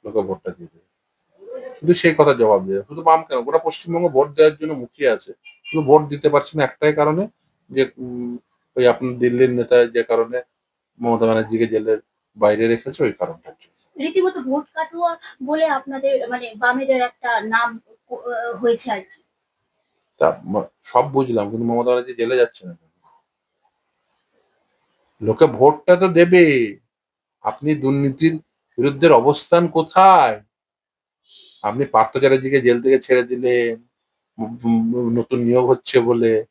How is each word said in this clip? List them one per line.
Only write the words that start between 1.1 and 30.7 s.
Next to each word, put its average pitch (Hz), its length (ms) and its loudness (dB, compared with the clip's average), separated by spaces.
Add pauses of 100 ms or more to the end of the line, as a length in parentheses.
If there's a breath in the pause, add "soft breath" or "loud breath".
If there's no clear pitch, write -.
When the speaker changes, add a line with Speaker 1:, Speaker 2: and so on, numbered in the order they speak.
Speaker 1:
শুধু 170 140 2
সেই 170 240 2
কথা 147 160 6
জবাব 107 320 2
দিয়ে, 98 220 -4
শুধু 151 140 -16
বাম 165 220 2
কেন, 135 180 -6
গোটা 139 160 -4
পশ্চিমবঙ্গ 170 500 -4
ভোট 143 200 2
দেওয়ার 156 280 2
জন্য 156 180 -8
মুখিয়ে 131 360 -4
আছে, - 240 -6 (320)
শুধু 156 180 -4
ভোট 147 240 6
দিতে 143 220 -2
পারছে 143 280 -2
না 147 60 0
একটাই 151 300 -2
কারণে, 151 340 -2 (420)
যে, 131 280 -2
উম, 123 400 -12 (380)
ওই 127 120 2
আপনার 123 320 -2
দিল্লির 123 340 2
নেতা 123 320 2
যে 117 180 -4
কারণে 117 380 -2 (580)
মমতা 117 260 0
ব্যানার্জিকে 113 420 0
জেলের 110 300 -2 (380)
বাইরে 107 320 2
রেখেছে, 117 360 -4
ওই 110 160 -2
কারণটার 82 420 -10
জন্য। - 420 -16
Speaker 2:
রীতিমতো 359 360 -2
ভোট 269 340 -6
কাটুয়া 330 440 -6 (260 loud breath)
বলে 311 220 -2
আপনাদের, 269 640 -4
মানে, 240 280 -10
বামেদের 254 440 -2
একটা 240 400 -4
নাম, 226 400 -4 (300)
আহ, 240 460 -10
হয়েছে 233 340 -2
আর 196 80 -6
কি। - 220 -20 (960)
Speaker 1:
তা - 260 -2
ম-, 101 260 -6 (140)
সব 135 280 -2
বুঝলাম, 120 380 -2
কিন্তু 113 180 -6
মমতা 117 180 -2
ব্যানার্জি 123 280 -2
জেলে 117 240 -4
যাচ্ছে 117 300 -2
না 87 60 -18
কেন? - 160 -20 (2250)
লোকে 110 240 4
ভোটটা 147 500 2
তো 185 120 0
দেবে। 165 680 4 (640)
আপনি 147 340 -4
দুর্নীতির 139 640 -2 (400)
বিরুদ্ধে 143 320 2
অবস্থান 147 580 2
কোথায়? 160 720 4 (1200)